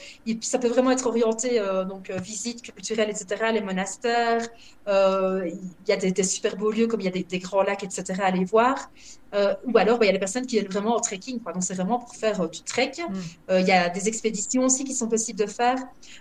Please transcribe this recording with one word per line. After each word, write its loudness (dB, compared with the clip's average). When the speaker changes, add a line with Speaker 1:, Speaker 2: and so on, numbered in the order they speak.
Speaker 1:
et 0
puis, -8
ça 0
peut 0
vraiment 4
être 0
orienté, 2
euh, 0
donc, -10
euh, -4
visite -8
culturelle, -2
et -8
cetera, -2
les 0
monastères. 0
Euh, 2
il -8
y 4
a 4
des, 2
des 2
super -2
beaux 0
lieux, 2
comme -2
il -4
y 0
a 0
des, -4
des -6
grands 2
lacs, 0
et -10
cetera, -4
à 2
aller 2
voir. 2
Euh, 2
ou 2
alors, 6
bah, 4
il 6
y 6
a 4
des 0
personnes -2
qui -2
viennent 2
vraiment 0
en 0
trekking, -6
quoi. -8
Donc, -4
c'est -4
vraiment 0
pour -16
faire, 0
euh, 0
du -12
trek. -2
Speaker 2:
Mm. -6
Speaker 1:
Euh, 6
il 4
y 6
a 6
des -4
expéditions -2
aussi 2
qui -6
sont -2
possibles -2
de 2
faire. 0